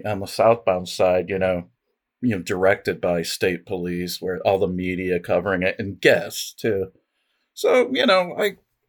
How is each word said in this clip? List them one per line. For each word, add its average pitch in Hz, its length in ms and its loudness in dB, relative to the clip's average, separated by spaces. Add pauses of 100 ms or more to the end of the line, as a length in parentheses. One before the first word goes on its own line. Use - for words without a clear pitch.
on 101 100 -4
the 98 80 -8
southbound 98 600 2
side, 90 420 2
you 98 100 -2
know, 92 260 0 (560)
you 117 160 0
know, 87 40 -6
directed 95 600 0
by 87 200 0
state 90 440 -2
police, 90 560 -6
where 90 260 -4
all 98 100 4
the 98 120 2
media 90 500 -2
covering 90 420 0
it 95 160 0
and 101 220 -8
guests - 540 0
too. 98 320 -2 (680)
So, - 380 2
you 262 140 0
know, 185 340 2
I, 202 160 -2 (340)